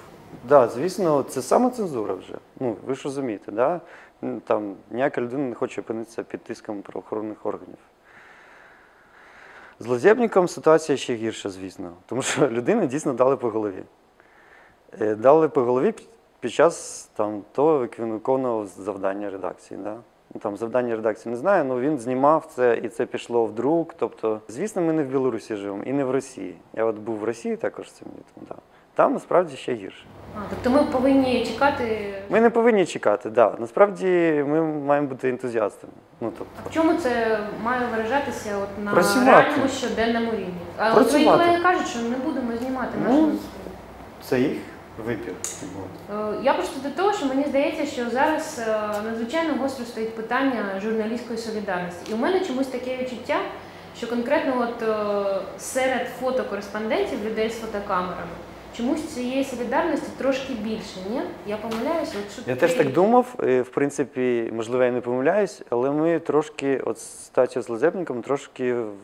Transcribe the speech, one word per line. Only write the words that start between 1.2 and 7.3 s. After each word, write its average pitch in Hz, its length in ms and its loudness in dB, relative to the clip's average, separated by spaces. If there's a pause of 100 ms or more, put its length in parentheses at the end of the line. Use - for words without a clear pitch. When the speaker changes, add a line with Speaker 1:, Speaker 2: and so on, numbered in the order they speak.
Speaker 1:
це - 180 -4
самоцензура 175 720 2
вже. 92 200 -10 (260)
Ну, 120 160 -2 (120)
ви 131 80 -2
ж 131 80 -14
розумієте, 135 480 -6
да? 139 300 0 (420)
М, 123 220 -6
там 104 300 -2 (160)
ніяка 127 300 -2
людина 120 220 -4
не 120 120 -4
хоче 120 260 -6
опинитися 113 420 -8
під - 200 -10
тиском 107 380 -10
правоохоронних 107 640 -8